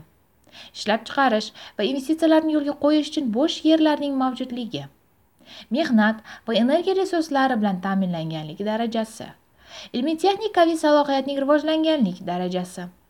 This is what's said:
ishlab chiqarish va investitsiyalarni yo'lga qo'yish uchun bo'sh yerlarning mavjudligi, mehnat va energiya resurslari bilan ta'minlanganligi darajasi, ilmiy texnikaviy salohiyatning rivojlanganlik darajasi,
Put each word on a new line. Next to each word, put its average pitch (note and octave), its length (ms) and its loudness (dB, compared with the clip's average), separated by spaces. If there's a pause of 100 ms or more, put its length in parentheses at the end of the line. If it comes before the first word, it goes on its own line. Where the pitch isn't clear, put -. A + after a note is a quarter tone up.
(760)
ishlab A3+ 320 -2
chiqarish A3+ 400 0 (280)
va G#3 140 -2
investitsiyalarni D#4 680 2
yo'lga C#4+ 180 -2 (100)
qo'yish D4+ 260 2
uchun C#4+ 160 -2 (100)
bo'sh D4+ 220 0 (100)
yerlarning D4 540 4
mavjudligi, B3 640 -6 (880)
mehnat A3 480 2 (240)
va A3+ 160 -2
energiya E4+ 380 2
resurslari C#4 600 0
bilan F#3+ 260 0
ta'minlanganligi E3 840 -4
darajasi, A3 560 -4 (680)
ilmiy D#4 260 -2
texnikaviy F#4+ 600 2
salohiyatning C#4+ 580 2
rivojlanganlik D4+ 840 0
darajasi, F3+ 580 -4 (240)